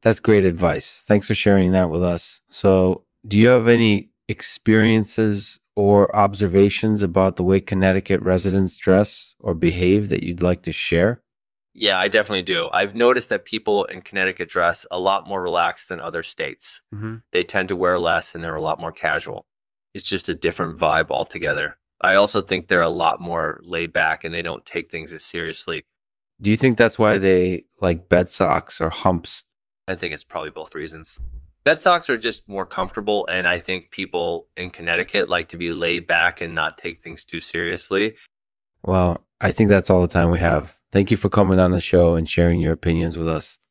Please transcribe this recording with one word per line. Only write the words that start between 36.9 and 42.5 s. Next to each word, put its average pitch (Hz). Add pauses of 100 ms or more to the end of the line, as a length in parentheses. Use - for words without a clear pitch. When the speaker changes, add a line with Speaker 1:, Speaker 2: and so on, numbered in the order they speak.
Speaker 2:
things -
too -
seriously. 92 (640)
Speaker 1:
Well, 90 (160)
I 95
think 107
that's 98
all 92
the 87
time 85
we 85
have. 78 (140)
Thank 98
you 107
for 98
coming 95
on 90
the 87
show 85
and 80
sharing 85